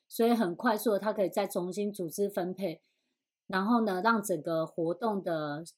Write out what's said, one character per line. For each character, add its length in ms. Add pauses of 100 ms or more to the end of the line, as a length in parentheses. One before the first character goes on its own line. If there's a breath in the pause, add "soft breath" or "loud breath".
所 160
以 80
很 220
快 240
速 140
的 80
他 120
可 120
以 40
再 160
重 280
新 200
组 160
织 200
分 260
配， 260 (680)
然 180
后 180
呢， 160
让 220
整 180
个 240
活 300
动 260
的 440 (140)